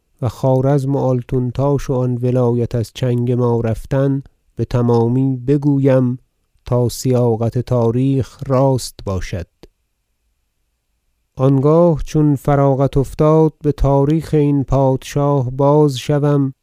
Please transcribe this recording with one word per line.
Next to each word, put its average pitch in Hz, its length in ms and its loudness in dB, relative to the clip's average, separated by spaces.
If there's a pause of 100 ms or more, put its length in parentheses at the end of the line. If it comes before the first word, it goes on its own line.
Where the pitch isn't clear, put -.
(220)
و 123 60 -2
خوارزم 135 680 0
و - 20 -2
آلتونتاش 131 920 -2
و 135 40 -2
آن 127 280 -2
ولایت 123 520 0
از 117 200 -4
چنگ 123 380 -2
ما 120 280 0
رفتن 135 640 -2 (360)
بتمامی 120 800 0
بگویم 135 800 0 (460)
تا 123 240 0
سیاقت 120 680 0
تاریخ 123 880 -2
راست 135 480 0 (100)
باشد. 92 420 -6 (1900)
آنگاه 147 680 2
چون 151 340 2
فراغت 139 600 0
افتاد 156 560 2 (120)
بتاریخ 143 680 0
این 143 300 2
پادشاه 135 840 0
بازشوم 143 1000 0 (100)